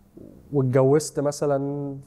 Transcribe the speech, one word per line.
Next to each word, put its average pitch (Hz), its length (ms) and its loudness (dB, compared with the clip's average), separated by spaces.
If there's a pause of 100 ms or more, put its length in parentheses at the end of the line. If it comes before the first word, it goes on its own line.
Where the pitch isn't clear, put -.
(520)
واتجوزت 135 680 2
مثلًا 143 760 -2 (120)